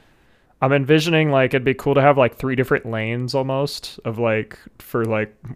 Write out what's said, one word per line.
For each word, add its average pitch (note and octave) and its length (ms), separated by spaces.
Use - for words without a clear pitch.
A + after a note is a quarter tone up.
I'm C3+ 120
envisioning, D#3 580
like, C3 200
it'd C3 120
be C3 120
cool C#3 180
to C#3 80
have, C#3 160
like, B2 180
three C3 200
different C3 300
lanes A2+ 500
almost C3+ 680
of, A2+ 160
like, A2 380
for, A#2+ 260
like, A2 280